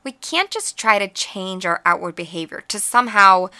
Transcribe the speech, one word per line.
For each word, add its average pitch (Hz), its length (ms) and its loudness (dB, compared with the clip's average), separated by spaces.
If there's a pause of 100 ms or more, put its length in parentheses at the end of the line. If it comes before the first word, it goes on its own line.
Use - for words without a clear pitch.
We 269 80 -10
can't 349 400 -4
just - 260 -6
try 214 220 2
to 196 80 -4
change 185 580 -8
our 170 200 -2
outward 175 300 -2
behavior 170 520 -10
to 208 140 -6
somehow 202 640 4 (120)